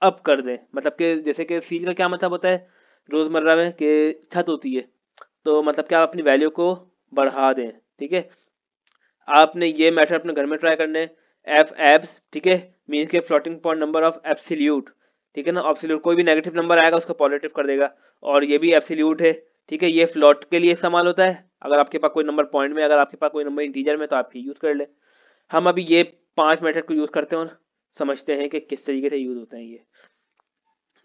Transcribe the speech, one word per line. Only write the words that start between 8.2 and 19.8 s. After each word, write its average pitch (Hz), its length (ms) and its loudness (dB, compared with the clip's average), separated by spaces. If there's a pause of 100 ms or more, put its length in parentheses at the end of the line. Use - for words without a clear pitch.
आपने 156 400 4
ये 160 240 4
मेथड 160 220 2
अपने 165 180 -4
घर 143 140 -4
में 156 120 -4
ट्राई 160 180 0
करने, 160 260 -2 (440)
एफ 156 260 2 (140)
एब्स, 156 340 2 (120)
ठीक 151 140 -6
है, 185 100 4 (340)
मीन्स 147 200 -4
के 175 120 0
floating 165 380 -2
point 160 220 -4
number 156 200 -2
of 165 240 0
absolute, 147 640 -2 (460)
ठीक 143 100 -6
है 170 60 -2
ना। 180 100 -2
एब्सोल्यूट 156 400 -4
कोई 170 140 2
भी 175 80 2
नेगेटिव 160 320 0
नंबर 170 220 2
आएगा 165 180 4
उसको 170 180 -4
पॉजिटिव 143 420 -2
कर 143 100 -2
देगा, 139 240 0 (320)
और 143 220 0
ये 147 140 0
भी 165 160 2
एब्सोल्यूट 156 480 0
है, 160 100 4 (380)
ठीक 156 120 -4